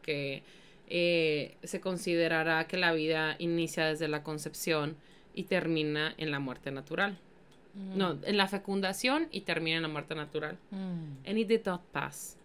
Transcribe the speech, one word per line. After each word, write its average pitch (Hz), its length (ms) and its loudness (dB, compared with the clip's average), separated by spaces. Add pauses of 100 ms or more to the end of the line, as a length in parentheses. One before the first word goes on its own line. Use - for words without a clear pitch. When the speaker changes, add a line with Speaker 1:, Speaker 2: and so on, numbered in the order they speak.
Speaker 1:
que, 139 420 -4 (460)
eh, 165 720 2
se 180 160 -6
considerará 165 880 2
que - 100 -4
la 175 160 4
vida 156 440 2
inicia 170 480 0
desde 156 220 0
la 151 160 -2
concepción 151 720 -2 (360)
y 190 100 -4
termina 156 760 0
en 156 140 -2
la 143 80 0
muerte 139 320 -6
natural. 170 460 -2 (560)
Speaker 2:
Mm. 190 240 -6
Speaker 1:
No, 175 260 2
en 208 140 2
la 190 100 6
fecundación 202 840 0
y 196 100 -6
termina 165 360 0
en 165 60 0
la 156 60 -2
muerte 151 260 -6
natural. 151 420 -6 (140)
Speaker 2:
Mm. 165 580 -6
Speaker 1:
And 214 80 0
it 220 100 2
did 220 180 6
not 180 160 -2 (100)
pass. - 540 -8